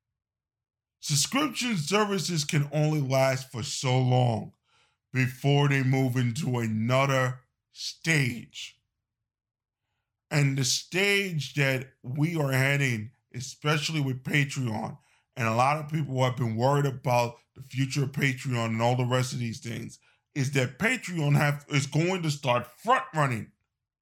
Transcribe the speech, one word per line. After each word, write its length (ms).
subscription 760
services 680
can 300
only 260
last 500
for 120
so 360
long 540
before 540
they 140
move 340
into 420
another 840
stage. 1080
And 260
the 80
stage 880
that 340
we 320
are 180
heading, 580
especially 680
with 240
Patreon, 720
and 120
a 60
lot 220
of 140
people 340
have 120
been 200
worried 300
about 500
the 80
future 420
of 80
Patreon 540
and 140
all 160
the 80
rest 300
of 40
these 220
things, 380
is 180
that 260
Patreon 580
have, 320
is 180
going 360
to 80
start 360
front 260
running, 360